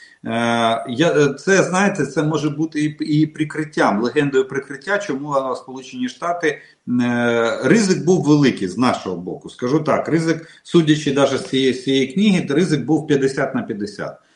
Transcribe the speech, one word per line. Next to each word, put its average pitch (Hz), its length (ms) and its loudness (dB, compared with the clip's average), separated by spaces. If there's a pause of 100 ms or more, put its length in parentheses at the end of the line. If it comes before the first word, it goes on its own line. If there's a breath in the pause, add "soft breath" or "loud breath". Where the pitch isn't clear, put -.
(260 loud breath)
Е, 117 640 0
я, 147 240 2
е, 143 200 4
це, 185 300 2
знаєте, 185 420 0
це 156 180 -2
може 151 260 0
бути 151 340 -4
і, 151 380 -2
і 151 60 4
прикриттям, 151 760 -2
легендою 135 460 2
прикриття, 143 500 -6
чому, 143 340 -6
а, 135 240 -2
Сполучені 127 540 -8
Штати, 170 520 -4 (400 loud breath)
е, 117 600 0
ризик 185 420 2
був 170 180 2
великий 139 440 2
з 87 100 -8
нашого 113 380 -2
боку. 85 340 -12
Скажу 127 300 -2
так: 139 300 -2
ризик, 160 380 -2 (160 loud breath)
судячи 151 500 2
даже 139 240 2
з - 120 -8
цієї, 131 240 2
з - 100 -6
цієї 135 240 0
книги, 190 420 2
ризик 147 360 2
був 151 220 0
п'ятдесят 135 480 0
на 120 60 -2
п'ятдесят. 101 560 -8 (180)